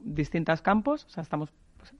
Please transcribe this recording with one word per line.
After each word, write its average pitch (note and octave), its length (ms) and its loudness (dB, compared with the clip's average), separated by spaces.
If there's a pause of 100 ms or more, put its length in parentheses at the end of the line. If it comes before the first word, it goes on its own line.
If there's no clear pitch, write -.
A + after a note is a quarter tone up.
distintos D#3+ 580 0
campos, A3 440 2
o - 40 -20
sea, E3 120 -10
estamos, D3+ 280 -6 (260)
pues, - 240 -20